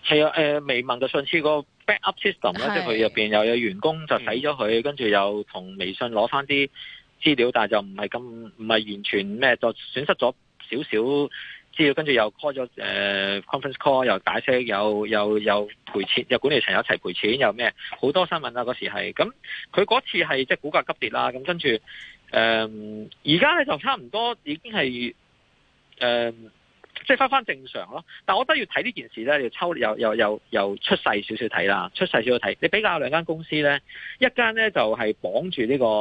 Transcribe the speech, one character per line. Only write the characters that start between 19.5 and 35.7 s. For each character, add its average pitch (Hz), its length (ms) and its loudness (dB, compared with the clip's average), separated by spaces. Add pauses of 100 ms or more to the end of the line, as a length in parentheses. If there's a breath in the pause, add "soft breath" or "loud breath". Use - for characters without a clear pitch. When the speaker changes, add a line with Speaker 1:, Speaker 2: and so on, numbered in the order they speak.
Speaker 1:
佢 196 140 2
嗰 233 160 2
次 - 180 -6
係， 147 260 0
即 - 80 0
係 175 60 -2
股 143 120 -6
價 156 140 4
急 165 140 -4
跌 113 100 -2
啦， 127 220 0
咁 127 120 -10
跟 175 140 -2
住， 170 100 -2 (640 loud breath)
呃， 113 400 4 (560)
而 147 140 4
家 285 160 6
呢， 311 100 2
就 180 140 -2
差 262 160 -2
唔 127 140 -14
多 233 340 -2
已 147 140 -6
經 226 140 -16
係， 127 440 -2 (840)
呃， 120 340 2 (760)
即 262 60 6
係 240 40 2
返 269 120 2
返 269 140 2
正 135 220 -8
常 95 240 -10
咯。 143 160 -14 (200 loud breath)
但 196 120 2
我 254 80 0
覺 254 80 2
得 285 60 2
要 220 60 -2
睇 147 180 -4
呢 240 80 -4
件 117 200 -12
事 113 100 -10
呢， 139 180 2
你 135 60 -2
要 113 40 -2
抽， 175 260 -4
又， 110 220 0
又， 110 180 2
又， 107 260 0 (100)
又 101 260 0
出 - 180 0
世 - 60 -2
少 131 100 2
少 110 360 -4
睇 90 200 0
啦， 95 280 0
出 190 100 0
世 175 60 -6
少 123 100 4
少 123 160 2
睇。 101 240 -2
你 165 60 0
比 202 160 0
較 180 160 2
兩 127 100 -2
間 165 160 0
公 160 180 -6
司 156 120 -6
呢， 143 240 2 (400 loud breath)
一 262 160 4
間 226 180 2
呢， 220 160 2
就 175 100 0 (160)
係 107 240 0
綁 127 300 -2
住 165 140 -4
呢 127 160 2